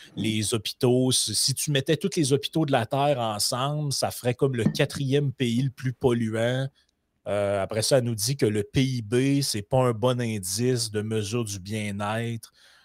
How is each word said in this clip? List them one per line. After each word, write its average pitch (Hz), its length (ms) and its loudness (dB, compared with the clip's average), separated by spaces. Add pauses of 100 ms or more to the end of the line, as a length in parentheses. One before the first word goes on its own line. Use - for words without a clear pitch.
(140)
les 107 400 -2
hôpitaux, 127 560 2
si, 107 240 0
si - 200 0
tu - 180 -4
mettais 143 240 2
tous - 200 -2
les 143 160 2
hôpitaux 147 320 2
de 139 60 -2
la 120 160 4
Terre 143 320 2
ensemble, 131 760 -2
ça 101 200 -2
ferait 120 220 -2
comme 139 200 0
le 117 120 0
quatrième 139 640 0
pays 120 300 0
le 135 80 0
plus 131 220 -4
polluant. 117 760 0 (580)
Euh, 101 340 0
après 107 220 -2
ça, 139 160 4
elle 120 60 2
nous 117 100 -2
dit 123 220 -2
que 127 100 2
le 107 160 2
P 135 200 0
I 127 200 -2
B, 131 400 2
c'est 107 200 -4
pas 131 160 0
un 127 140 4
bon 123 280 0
indice 110 720 -2
de 107 100 -2
mesure 110 420 -2
du 101 140 -8
bien-être. 107 920 -6 (320)